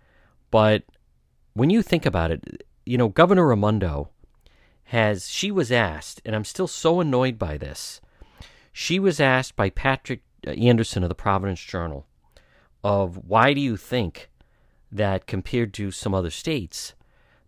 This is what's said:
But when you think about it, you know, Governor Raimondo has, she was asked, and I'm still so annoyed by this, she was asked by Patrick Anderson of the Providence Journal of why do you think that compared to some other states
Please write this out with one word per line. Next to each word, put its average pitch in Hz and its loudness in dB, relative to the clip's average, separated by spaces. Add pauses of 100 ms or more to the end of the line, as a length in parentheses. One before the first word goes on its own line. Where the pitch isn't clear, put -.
(520)
But 107 4 (680)
when 135 2
you 220 4
think - 0
about 82 0
it, 57 -8 (220)
you 123 -4
know, 120 4
Governor 175 6
Raimondo 101 0 (760)
has, 107 -2
she - -4
was 156 -2
asked, 92 -2
and 110 -4
I'm 107 -4
still - -6
so 165 0
annoyed 131 0
by 78 -6
this, - -12 (720)
she - -2
was 190 2
asked 131 2
by 101 2
Patrick - -4 (240)
Anderson 113 2
of 87 0
the 87 -4
Providence 98 -2
Journal 82 -8 (800)
of 95 0
why 113 4
do 143 -2
you 120 -2
think - -4 (600)
that 98 -2
compared 101 -4
to 101 -6
some - -4
other 90 0
states - -8 (540)